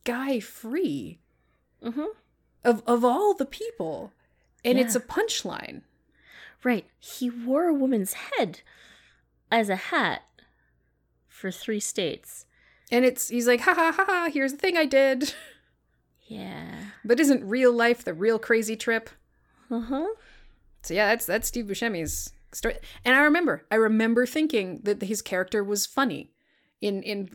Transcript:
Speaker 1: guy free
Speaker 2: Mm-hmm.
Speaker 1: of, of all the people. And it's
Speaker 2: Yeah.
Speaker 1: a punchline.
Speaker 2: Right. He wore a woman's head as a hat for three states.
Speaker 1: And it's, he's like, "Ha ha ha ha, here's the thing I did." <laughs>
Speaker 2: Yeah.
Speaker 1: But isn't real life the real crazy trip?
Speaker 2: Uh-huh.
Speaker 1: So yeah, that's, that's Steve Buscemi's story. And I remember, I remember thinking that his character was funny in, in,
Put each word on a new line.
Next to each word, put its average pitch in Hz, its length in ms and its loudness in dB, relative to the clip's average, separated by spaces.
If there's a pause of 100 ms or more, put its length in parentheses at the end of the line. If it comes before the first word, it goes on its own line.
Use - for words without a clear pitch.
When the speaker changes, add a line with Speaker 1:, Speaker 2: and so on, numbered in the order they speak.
Speaker 1:
guy 254 360 -2
free 220 800 -6 (640)
Speaker 2:
Mm-hmm. 240 220 -6 (600)
Speaker 1:
of, 233 220 4
of 240 180 2
all 370 300 4
the 269 120 -2
people. - 680 -8 (520)
And 254 140 4
it's 240 160 2
Speaker 2:
Yeah. 240 80 0
Speaker 1:
a - 20 -20
punchline. - 800 -4 (840)
Speaker 2:
Right. 240 220 0 (120)
He - 320 -8
wore 247 380 0
a 320 60 4
woman's 262 400 2
head 240 460 -4 (880)
as 220 180 2
a 190 80 0
hat 208 460 -2 (1080)
for - 220 -10
three 208 300 -6
states. - 640 -6 (440)
Speaker 1:
And 247 140 4
it's, 254 240 0
he's 240 180 -2
like, 240 160 4
"Ha 359 120 4
ha 330 180 2
ha 392 120 0
ha, 359 280 0
here's 269 200 -2
the 285 60 -14
thing 359 180 0
I 320 100 4
did." 269 520 2
<laughs> - 60 -20 (840)
Speaker 2:
Yeah. 190 440 -12 (320)
Speaker 1:
But 247 140 4
isn't 277 280 6
real 247 240 6
life 233 320 2
the 185 80 -6
real 214 260 2
crazy 220 380 2
trip? 226 320 -2 (640)
Speaker 2:
Uh-huh. 254 380 -4 (760)
Speaker 1:
So - 100 -10
yeah, 202 160 2
that's, 226 160 0
that's 214 240 -2
Steve 240 160 -6
Buscemi's 196 680 -4 (200)
story. - 240 -4 (260)
And 254 140 4
I 277 40 6
remember, 302 500 2
I 214 60 4
remember 226 500 4
thinking 247 560 -2
that 202 180 -2
his 202 220 -4
character 190 420 -2
was 202 220 -2
funny 247 440 -4 (520)
in, 196 200 -2
in, 202 320 -6